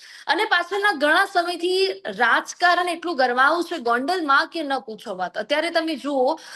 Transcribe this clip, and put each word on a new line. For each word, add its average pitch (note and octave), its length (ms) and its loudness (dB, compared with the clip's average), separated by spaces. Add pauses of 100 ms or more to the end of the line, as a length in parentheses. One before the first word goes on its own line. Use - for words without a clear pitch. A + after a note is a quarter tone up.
(260)
અને E4+ 180 0
પાછળના G4 480 0
ઘણા D#4 320 4
સમયથી F4+ 840 -2
રાજકારણ D#4 840 2
એટલું E4+ 280 -4
ગરમાવું C4+ 480 2
છે E4+ 140 -6
ગોંડલમાં C#4 680 0
કે D#4+ 160 -6
ન C#4 160 -2
પૂછો A3 360 -10
વાત. F3+ 240 -6
અત્યારે D4+ 320 -2
તમે D#4+ 260 -2
જુઓ C#4 420 0 (160)